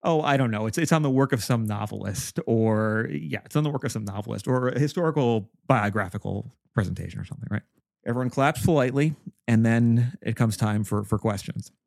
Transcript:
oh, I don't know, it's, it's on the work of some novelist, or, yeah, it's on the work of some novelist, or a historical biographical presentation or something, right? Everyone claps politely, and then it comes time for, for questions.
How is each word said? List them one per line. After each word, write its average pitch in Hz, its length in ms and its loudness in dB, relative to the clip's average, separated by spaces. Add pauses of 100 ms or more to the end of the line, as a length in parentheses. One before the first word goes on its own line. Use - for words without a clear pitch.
oh, 160 200 2
I 143 140 2
don't 127 140 2
know, 107 160 -2
it's, 110 120 -4
it's 165 140 0
on 156 100 4
the 143 80 0
work 131 220 2
of 113 100 0
some 117 240 0
novelist, 104 800 -6
or, 110 640 2
yeah, 147 340 -6
it's - 120 -6
on 151 80 2
the 147 60 0
work 143 140 -4
of 135 80 -4
some 110 120 -6
novelist, 104 420 -6
or 127 220 0
a 127 100 -2
historical 143 720 0 (160)
biographical 104 840 -2 (200)
presentation 95 480 -4
or 95 40 -8
something, - 260 -14
right? 107 120 -6 (440)
Everyone 123 240 -2
claps 143 340 0
politely, 143 500 4 (320)
and 113 200 4
then 117 560 4
it 110 140 -4
comes 113 200 2
time 107 280 0
for, 104 200 -2
for 104 140 0
questions. - 520 -4 (160)